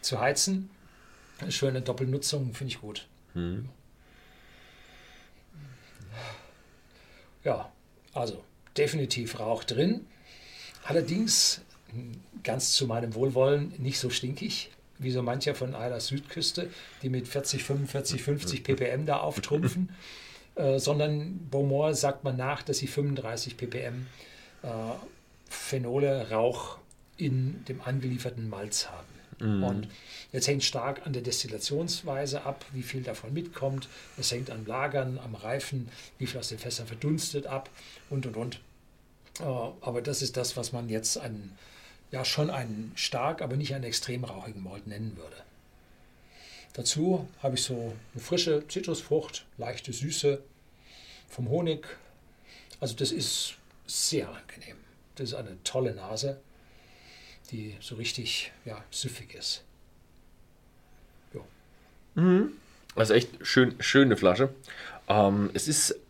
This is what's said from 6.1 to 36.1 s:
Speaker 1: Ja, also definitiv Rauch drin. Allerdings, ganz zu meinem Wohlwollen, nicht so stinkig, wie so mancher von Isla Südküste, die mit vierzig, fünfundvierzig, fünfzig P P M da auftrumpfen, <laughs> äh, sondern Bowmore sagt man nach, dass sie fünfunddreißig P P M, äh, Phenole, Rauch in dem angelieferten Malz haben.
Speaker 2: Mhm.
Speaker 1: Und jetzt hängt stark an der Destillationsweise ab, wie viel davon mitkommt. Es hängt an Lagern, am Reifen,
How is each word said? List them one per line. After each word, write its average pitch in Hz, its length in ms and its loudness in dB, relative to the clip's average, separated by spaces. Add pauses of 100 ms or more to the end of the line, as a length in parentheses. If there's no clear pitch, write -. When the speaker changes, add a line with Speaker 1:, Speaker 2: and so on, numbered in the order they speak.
Speaker 1:
Ja, 120 280 -2 (420)
also 113 300 -2 (340)
definitiv 139 640 2
Rauch 110 240 0
drin. 160 420 4 (760)
Allerdings, 165 800 4 (800)
ganz - 300 2
zu 135 120 4
meinem 117 300 0
Wohlwollen, 135 600 6
nicht 135 200 -2
so 127 120 0
stinkig, - 600 -4 (300)
wie 127 100 -2
so 127 140 2
mancher 135 320 0
von 127 140 -2
Isla 120 300 -4
Südküste, 165 680 -2 (320)
die 131 80 -2
mit 127 180 -2
vierzig, 139 360 -2
fünfundvierzig, 139 580 0
fünfzig 143 420 0
P 135 120 4
P 127 100 0
M 135 220 0
da 147 100 2
auftrumpfen, 165 720 2 (340)
<laughs> - 320 -18
äh, 135 220 4
sondern 151 600 0 (100)
Bowmore 139 460 4
sagt 139 280 0
man 131 140 0
nach, 135 240 -2
dass 139 160 0
sie 143 80 -2
fünfunddreißig 123 720 -2
P - 80 -4
P 120 140 -4
M, 127 260 -6 (560)
äh, 135 60 -8 (840)
Phenole, 131 800 0
Rauch 113 480 2 (400)
in 135 480 0
dem 131 160 -8
angelieferten 123 680 -2
Malz 104 420 -4
haben. - 180 -14 (320)
Speaker 2:
Mhm. 104 240 4
Speaker 1:
Und 98 240 2 (440)
jetzt 127 160 0
hängt 143 160 2
stark 135 440 -2
an 143 60 -4
der 123 100 -4
Destillationsweise 143 1200 -2
ab, 139 200 -6 (100)
wie 127 100 -6
viel 131 180 -6
davon 120 320 -6
mitkommt. 139 560 -4 (300)
Es - 120 0
hängt 127 200 -4
an 110 160 -8
Lagern, 127 560 -2
am 117 100 -8
Reifen, 117 560 -4 (300)